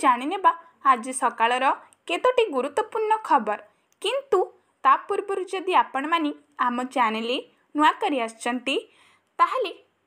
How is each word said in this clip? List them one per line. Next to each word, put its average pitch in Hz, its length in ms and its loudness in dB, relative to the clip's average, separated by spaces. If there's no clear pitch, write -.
ଜାଣିନେବା 311 480 2
ଆଜି 254 300 0
ସକାଳର 240 440 0
କେତୋଟି 480 360 2
ଗୁରୁତ୍ୱପୂର୍ଣ୍ଣ 427 580 -2
ଖବର. 214 300 2
କିନ୍ତୁ 466 380 0
ତା 269 100 6
ପୂର୍ବରୁ 392 360 -4
ଯଦି 370 200 -4
ଆପଣମାନେ 302 480 -2
ଆମ 240 100 -2
ଚ୍ୟାନେଲ 226 360 0
ନୂଆ 302 160 4
କରି 302 240 0
ଆସିଛନ୍ତି, 247 500 -4
ତାହେଲେ 349 340 0